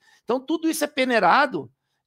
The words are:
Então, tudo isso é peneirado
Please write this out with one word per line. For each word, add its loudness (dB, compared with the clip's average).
Então, -2
tudo -4
isso -4
é 0
peneirado 0